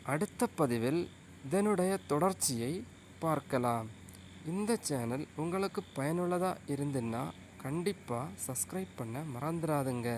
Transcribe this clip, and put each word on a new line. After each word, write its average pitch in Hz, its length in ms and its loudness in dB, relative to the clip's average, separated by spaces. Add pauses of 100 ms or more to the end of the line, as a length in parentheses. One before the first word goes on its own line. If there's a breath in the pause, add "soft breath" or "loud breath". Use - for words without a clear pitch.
அடுத்த 156 460 0 (120)
பதிவில் 127 420 4 (420)
இதனுடைய 190 640 4
தொடர்ச்சியை 143 680 2 (460)
பார்க்கலாம். 123 680 2 (580)
இந்த 208 240 0 (160)
சேனல் 131 480 0
உங்களுக்கு 185 460 -2 (140)
பயனுள்ளதா 175 580 2 (140)
இருந்துன்னா 135 560 0 (380)
கண்டிப்பா 156 580 -2 (260)
சப்ஸ்கிரைப் 185 500 -4
பண்ண 120 260 -4 (120)
மறந்துடாதுங்க. 139 840 0